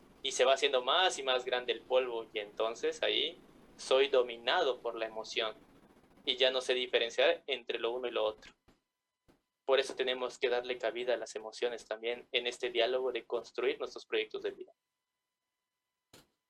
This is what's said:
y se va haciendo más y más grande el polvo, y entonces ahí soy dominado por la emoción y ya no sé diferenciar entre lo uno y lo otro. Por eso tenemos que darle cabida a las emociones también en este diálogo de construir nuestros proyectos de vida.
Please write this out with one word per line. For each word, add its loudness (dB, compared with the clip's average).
y -4
se 4
va 6
haciendo 2
más 2
y -8
más 0
grande 0
el -4
polvo, 0
y -4
entonces -4
ahí 0
soy 4
dominado 2
por -6
la -4
emoción -4
y 0
ya 6
no 0
sé 0
diferenciar 2
entre -4
lo -2
uno -4
y -8
lo 0
otro. -4
Por 4
eso -2
tenemos -4
que 0
darle -2
cabida -2
a -2
las -8
emociones -6
también -6
en 0
este -4
diálogo 0
de -4
construir -2
nuestros -10
proyectos -4
de -2
vida. -14